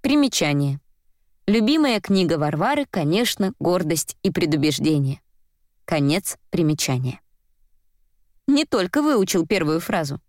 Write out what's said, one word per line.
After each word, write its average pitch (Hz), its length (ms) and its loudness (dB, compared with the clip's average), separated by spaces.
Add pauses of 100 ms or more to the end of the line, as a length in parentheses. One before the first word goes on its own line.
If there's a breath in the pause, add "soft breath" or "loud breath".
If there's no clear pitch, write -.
Примечание. 147 760 0 (640)
Любимая 233 540 2
книга 175 380 0
Варвары, 170 520 0
конечно, 190 680 0
«Гордость 165 640 -2
и 196 80 0
предубеждение». 147 880 0 (680)
Конец 151 500 0 (140)
примечания. 147 680 -2 (1300)
Не 285 200 2
только 220 360 0
выучил 196 440 2
первую 165 340 0
фразу. 151 480 -4